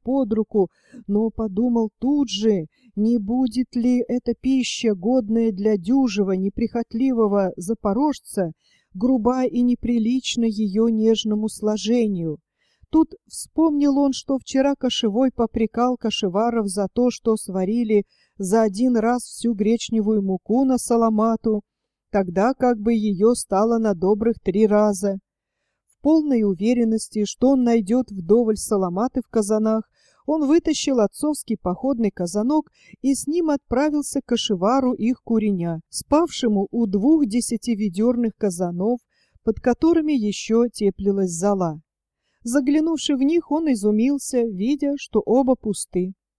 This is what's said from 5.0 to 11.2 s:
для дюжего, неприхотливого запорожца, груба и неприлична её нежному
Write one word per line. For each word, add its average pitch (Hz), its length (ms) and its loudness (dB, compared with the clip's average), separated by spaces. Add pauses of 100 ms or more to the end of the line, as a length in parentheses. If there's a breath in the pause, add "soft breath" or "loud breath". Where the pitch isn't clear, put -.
для 208 260 0
дюжего, 202 540 2
неприхотливого 214 1200 0
запорожца, 208 960 -2 (420)
груба 247 520 0
и 240 160 -2
неприлична 240 840 0
её 214 440 0
нежному 214 600 0